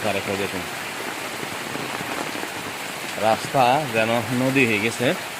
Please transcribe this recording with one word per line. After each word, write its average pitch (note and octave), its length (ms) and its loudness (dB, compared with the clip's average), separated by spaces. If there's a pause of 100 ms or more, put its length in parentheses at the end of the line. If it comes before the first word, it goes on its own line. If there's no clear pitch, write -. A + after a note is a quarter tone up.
কারে G2 220 2
কেউ G2 120 0
দেখুন। G2 220 -2 (2500)
রাস্তা B2 720 4
যেন A2+ 280 4 (120)
নদী C3 320 4
হয়ে G#2+ 140 4
গেছে। A#2+ 340 2 (260)